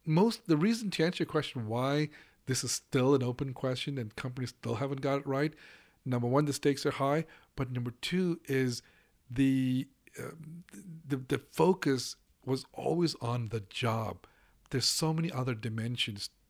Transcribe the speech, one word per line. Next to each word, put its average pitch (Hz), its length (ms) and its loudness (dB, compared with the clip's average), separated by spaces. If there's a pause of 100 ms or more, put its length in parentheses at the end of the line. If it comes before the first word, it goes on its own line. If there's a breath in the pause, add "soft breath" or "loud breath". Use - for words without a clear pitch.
most, 180 440 4
the 160 80 6
reason 214 340 2
to - 140 2
answer 175 180 0
your - 80 -2
question 127 380 -2
why 139 420 0 (360 loud breath)
this 127 180 0
is 123 80 -2
still 135 420 4
an 127 80 4
open 127 320 -4
question 131 440 -4
and 110 180 -8
companies 127 340 -6
still - 240 -6
haven't 135 260 -4
got 139 200 0
it 143 60 -10
right, 143 280 0 (500 loud breath)
number 120 220 0
one, 139 180 4
the 143 80 0
stakes 139 320 0
are 147 60 2
high, 143 340 0 (300 loud breath)
but 127 160 -4
number 123 220 -4 (100)
two 180 440 0
is 131 360 0 (480 soft breath)
the, 131 560 2 (320)
uh, 127 140 -8 (760)
the, 135 100 -2
the 131 220 -2
focus 156 800 2 (280)
was 131 280 -2
always 156 500 0
on 120 280 -2
the 113 100 -2
job. 110 680 -4 (440 soft breath)
There's 127 160 0
so 160 280 2
many 160 160 -2
other 127 240 -2
dimensions 113 760 -4 (200)